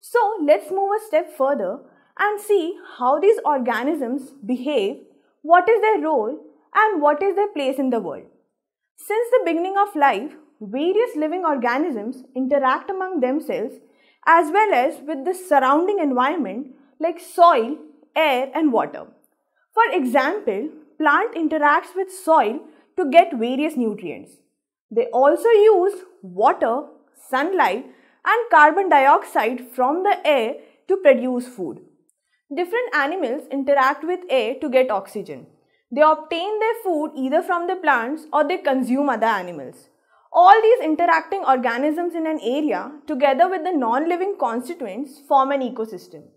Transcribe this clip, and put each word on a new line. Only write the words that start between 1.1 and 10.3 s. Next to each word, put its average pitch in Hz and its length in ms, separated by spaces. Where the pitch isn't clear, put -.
further 254 440
and 403 220
see 381 380
how 262 200
these 392 260
organisms 262 840
behave, 247 540
what 349 260
is 453 120
their 415 200
role, 285 380
and 403 280
what 294 200
is 392 120
their 403 140
place 269 300
in 262 120
the 233 100
world. 143 260
Since 466 340
the 480 140
beginning 339 320
of 403 200
life, 277 360